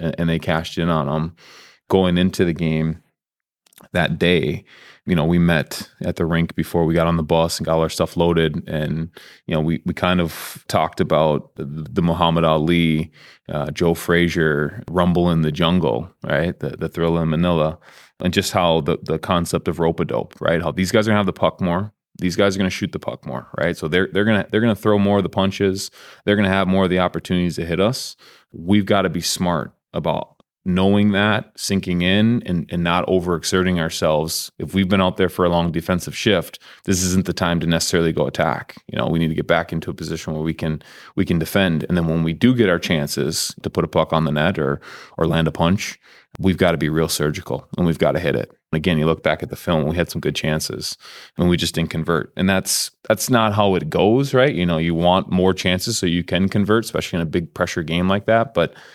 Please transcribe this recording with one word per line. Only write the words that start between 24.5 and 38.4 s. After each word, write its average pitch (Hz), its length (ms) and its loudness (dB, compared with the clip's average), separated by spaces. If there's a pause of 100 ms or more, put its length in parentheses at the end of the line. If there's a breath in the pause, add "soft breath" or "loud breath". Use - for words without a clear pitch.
they're 107 100 2
gonna 113 140 2
throw 104 240 2
more 101 200 4
of 98 40 2
the 87 80 -4
punches. 98 600 -2 (340 loud breath)
They're 104 120 4
gonna 101 120 2
have 95 200 2
more 95 160 4
of 90 60 2
the 90 80 2
opportunities 90 580 0
to 82 80 -6
hit 82 160 -2
us. 113 360 -2 (360 loud breath)
We've 95 320 2
gotta 98 240 2
be 85 140 -4
smart 87 500 -2 (220)
about 82 400 -4 (300)
knowing 98 480 4
that, 104 440 0
sinking 90 460 -2
in, 107 420 2
and, 85 260 -4
and 87 140 -2
not 87 220 2
overexerting 90 720 0
ourselves. 80 800 -2
If 76 160 -8
we've 95 140 2
been 98 120 2
out 92 160 2
there 92 140 2
for - 160 2
a - 20 4
long 85 240 2
defensive 85 420 -2
shift, - 440 0 (260 loud breath)
this 92 180 0
isn't 92 220 2
the 90 80 -2
time 85 280 0
to 82 60 -2
necessarily 82 460 2
go 80 140 0
attack. - 500 -4 (120)